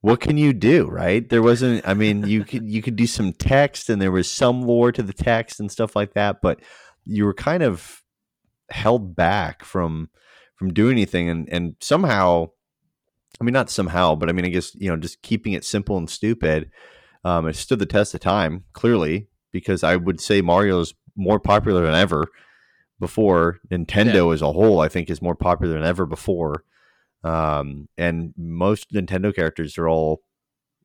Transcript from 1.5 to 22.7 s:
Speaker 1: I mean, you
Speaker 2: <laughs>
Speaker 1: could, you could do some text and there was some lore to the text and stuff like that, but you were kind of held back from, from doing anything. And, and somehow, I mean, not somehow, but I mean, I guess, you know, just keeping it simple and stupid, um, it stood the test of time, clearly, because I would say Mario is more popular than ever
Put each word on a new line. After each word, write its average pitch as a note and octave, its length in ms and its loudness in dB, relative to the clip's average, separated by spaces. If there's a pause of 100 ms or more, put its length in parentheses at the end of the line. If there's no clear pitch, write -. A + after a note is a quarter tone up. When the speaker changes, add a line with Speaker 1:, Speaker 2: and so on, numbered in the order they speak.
Speaker 1:
I F#2+ 60 2
mean, G#2+ 340 0
you G#2+ 160 0
Speaker 2:
<laughs> - 20 -6
Speaker 1:
could, A2+ 240 -8
you G#2+ 120 -4
could A#2 140 -6
do A#2 120 2
some F#2+ 260 -2
text - 560 0
and G#2 120 0
there F#2+ 100 2
was F#2 200 0
some B2+ 320 0
lore A#2+ 300 4
to B2 100 -4
the G2 100 -6
text - 460 -2
and G#2 120 -6
stuff - 240 -4
like G#2 180 -2
that, G#2 280 -2
but F2 180 0 (460)
you G#2 200 0
were G2+ 80 0
kind E3 300 -2
of - 380 -4 (720)
held G#2+ 440 -6
back F2 480 -4
from, D#2+ 460 -6 (460)
from F#2 180 -6
doing A2 200 2
anything. F2+ 360 -2
And, E2 200 -6
and F2 320 -6
somehow, G2 680 2 (920)
I A2 40 -4
mean, A#2+ 100 0
not C3 160 0
somehow, F2 460 2
but E2 140 -2
I - 20 0
mean, F2+ 140 -2
I F#2 40 -2
guess, F2 260 -4
you F#2 140 -6
know, E2 80 -2
just E2 240 -12
keeping G#2+ 320 -4
it - 100 -6
simple G2+ 340 -4
and E2 120 -6
stupid, E2 600 -2 (520)
um, E2+ 240 0
it D#2+ 80 -4
stood - 240 -4
the G2 60 0
test G#2 280 0
of F2 80 -10
time, F#2 420 0 (100)
clearly, G#2 540 0 (240)
because F#2 320 -4
I F2 140 2
would F2 240 -2
say G2+ 200 2
Mario F2+ 380 2
is E2 140 -4 (220)
more G2 240 0
popular G2+ 440 2
than D#2 120 2
ever E2+ 300 2 (720)